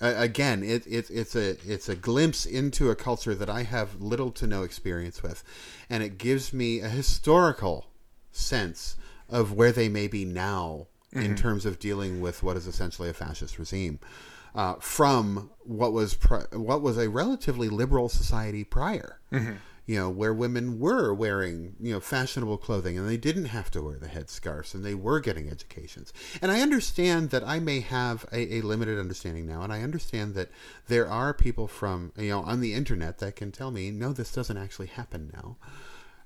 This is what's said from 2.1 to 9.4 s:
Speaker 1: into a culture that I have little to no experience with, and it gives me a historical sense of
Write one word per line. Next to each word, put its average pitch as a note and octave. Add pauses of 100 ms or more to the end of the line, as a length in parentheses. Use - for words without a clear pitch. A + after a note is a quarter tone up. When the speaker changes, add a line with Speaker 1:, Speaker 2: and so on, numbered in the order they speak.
Speaker 1:
into C3
a G#2
culture A#2
that G2
I A2
have G#2
little A#2
to A#2
no G2+
experience F2
with, E2 (440)
and A2+
it G2
gives C3
me A#2
a G#2+
historical C3+ (460)
sense - (320)
of A2+